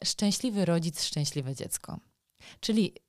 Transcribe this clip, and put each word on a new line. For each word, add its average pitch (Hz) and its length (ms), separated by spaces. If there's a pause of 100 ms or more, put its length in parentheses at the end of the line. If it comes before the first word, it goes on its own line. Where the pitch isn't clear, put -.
szczęśliwy 202 600
rodzic, 170 380
szczęśliwe 143 520
dziecko. - 440 (600)
Czyli 220 340 (160)